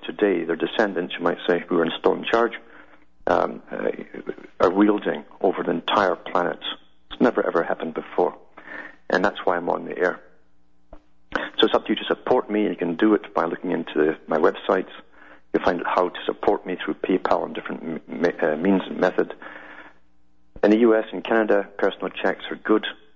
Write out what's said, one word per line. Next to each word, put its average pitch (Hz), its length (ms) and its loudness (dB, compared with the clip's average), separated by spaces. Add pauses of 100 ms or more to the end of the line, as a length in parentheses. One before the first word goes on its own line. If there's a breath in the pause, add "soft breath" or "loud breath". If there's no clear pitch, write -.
today, 90 400 0
their 82 100 -2
descendants, 87 640 -2
you 85 80 -6
might 85 200 0
say, 87 220 0
who 87 120 0
are 82 40 4
in 82 160 0
stone 87 320 2
charge, 117 220 2 (720 loud breath)
um, 87 440 0
uh, 50 200 -4 (720)
are 92 80 6
wielding 98 560 2 (160)
over 92 200 0
the 87 100 -2
entire 87 440 2
planet. - 440 -2 (520)
It's - 80 -16
never, 120 260 2
ever 82 160 0
happened 82 320 -4
before. - 440 -2 (720 loud breath)
And 92 160 2
that's - 180 0
why 87 140 2
I'm 85 100 -4
on 85 160 0
the 80 140 -8
air. 87 240 0 (1120)
So - 320 0
it's - 80 0
up 110 140 2
to - 40 -12
you 104 40 2
to - 100 -8
support - 440 0
me. 107 140 2
You 90 140 -2
can 85 180 -2
do 107 200 4
it - 180 -4
by 85 100 2
looking 87 280 -4
into 80 440 0 (120)
my 78 100 0
websites. 95 540 2 (600 loud breath)
You'll - 140 0
find 87 160 2
out - 120 -6
how 90 140 2
to - 180 -8
support - 400 0
me 92 120 -4
through - 160 -4
PayPal 90 500 2
and 80 100 -8
different - 300 -10
m-, 80 240 -8
m-, 82 340 -2
uh, 78 140 2
means 92 300 2
and - 120 -8
method. 87 360 0 (1300 loud breath)
In 104 80 6
the 110 60 6
U 113 180 6
S 110 160 2
and 90 100 -8
Canada, 104 460 2 (100)
personal 95 320 -2
checks - 400 -4
are 82 60 -6
good. 107 300 0 (300)